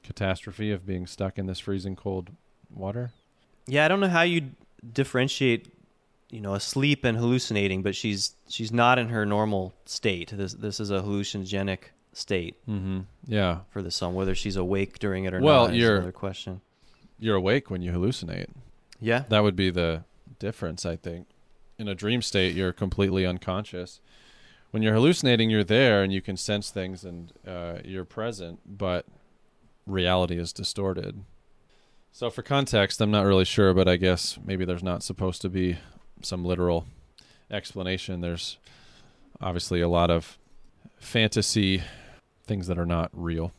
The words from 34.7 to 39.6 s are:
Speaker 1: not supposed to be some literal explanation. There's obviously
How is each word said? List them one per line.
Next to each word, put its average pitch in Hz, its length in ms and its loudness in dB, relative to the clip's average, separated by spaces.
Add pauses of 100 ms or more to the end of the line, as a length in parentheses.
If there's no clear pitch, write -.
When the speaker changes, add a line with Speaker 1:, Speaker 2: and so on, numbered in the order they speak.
Speaker 1:
not 90 200 -4
supposed - 400 -4
to 95 60 -4
be 90 300 0 (420)
some 90 240 -8
literal 87 400 0 (640)
explanation. 92 720 -6
There's 87 380 -6 (840)
obviously 87 400 -2